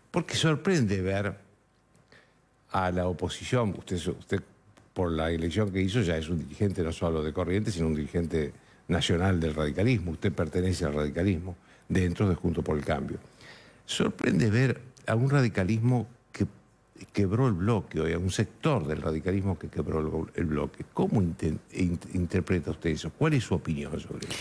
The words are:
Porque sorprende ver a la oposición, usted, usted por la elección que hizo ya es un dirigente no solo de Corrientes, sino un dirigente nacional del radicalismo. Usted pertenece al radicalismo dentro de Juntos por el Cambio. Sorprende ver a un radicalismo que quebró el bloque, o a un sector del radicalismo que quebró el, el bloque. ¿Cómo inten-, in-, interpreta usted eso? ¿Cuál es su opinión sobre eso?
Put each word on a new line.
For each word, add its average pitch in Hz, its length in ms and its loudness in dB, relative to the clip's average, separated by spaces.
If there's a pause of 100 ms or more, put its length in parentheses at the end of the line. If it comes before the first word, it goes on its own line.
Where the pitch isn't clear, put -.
(100)
Porque - 240 -2
sorprende 147 680 2
ver 98 360 -2 (1300)
a 92 200 0
la 90 160 0
oposición, 92 720 -2
usted, - 180 -6
usted 87 460 -4 (520)
por 90 160 0
la 80 200 0
elección 85 420 0
que 95 80 2
hizo 95 220 2
ya 85 140 2
es 78 120 -4
un 87 100 0
dirigente 90 440 -2
no 80 100 0
solo 82 300 0
de 78 100 -2
Corrientes, 92 420 0
sino 82 120 0
un 80 80 2
dirigente 76 580 0 (360)
nacional 85 520 2
del 78 140 0
radicalismo. 85 560 0
Usted 80 220 -2
pertenece 87 520 0
al 73 100 0
radicalismo 82 640 0 (320)
dentro 92 400 2
de 90 60 4
Juntos 80 300 0
por 78 120 0
el 71 80 -2
Cambio. 69 340 -2 (680)
Sorprende - 640 2
ver 123 300 2 (260)
a 110 80 0
un 123 160 2
radicalismo 113 760 2 (240)
que - 160 0 (680)
quebró 107 360 2
el 107 60 4
bloque, 92 460 0
o 78 60 2
a 82 120 0
un 92 120 0
sector 110 560 0
del 71 160 -2
radicalismo 90 560 0
que - 100 -10
quebró 80 320 -2
el, 78 400 -4
el - 60 0
bloque. 73 380 -2 (100)
¿Cómo 185 280 2
inten-, 80 360 -2 (140)
in-, 87 260 0 (160)
interpreta 90 560 0
usted 82 200 -2
eso? 80 200 -4
¿Cuál 156 220 0
es 127 120 2
su - 100 -2
opinión 73 440 -4
sobre - 300 -10
eso? - 120 -8